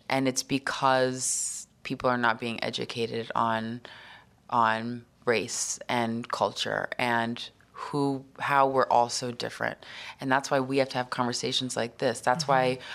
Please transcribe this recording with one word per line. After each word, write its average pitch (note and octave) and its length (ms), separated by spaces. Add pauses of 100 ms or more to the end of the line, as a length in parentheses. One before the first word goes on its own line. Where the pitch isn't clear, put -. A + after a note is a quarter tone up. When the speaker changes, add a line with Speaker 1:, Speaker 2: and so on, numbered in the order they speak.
Speaker 1:
And C3+ 180
it's B2+ 160
because C3 1200 (140)
people C3 280
are B2 80
not A#2 220
being A#2 240
educated A#2 720
on, A2+ 460 (680)
on A#2 560 (200)
race - 640
and A#2 420
culture G#2+ 600 (100)
and A#2 500 (220)
who, C#3 540 (140)
how C#3 280
we're C3 200
all A#2+ 200
so B2 240
different. A#2 460 (420)
And C3+ 120
that's C3+ 180
why C#3 120
we C3+ 180
have C3 100
to - 80
have B2 140
conversations B2+ 680
like A#2 220
this. B2 220
That's C3 240
Speaker 2:
Mm-hmm. C#3+ 60
Speaker 1:
why B2+ 280 (160)